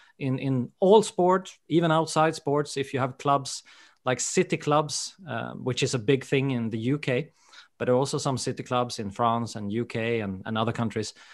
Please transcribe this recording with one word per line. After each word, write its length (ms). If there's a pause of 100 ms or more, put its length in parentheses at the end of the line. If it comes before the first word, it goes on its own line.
(180)
in, 200
in 320 (100)
all 220
sports, 560 (100)
even 220
outside 440
sports. 420
If 180
you 60
have 180
clubs 440 (420)
like 160
city 360
clubs, 580 (140)
uh, 240
which 300
is 120
a 40
big 260
thing 280
in 180
the 80
U 200
K, 340 (440)
but 100
there 80
are 40
also 200
some 200
city 240
clubs 360
in 120
France 460
and 160
U 120
K 360
and, 260
and 100
other 160
countries. 420 (200)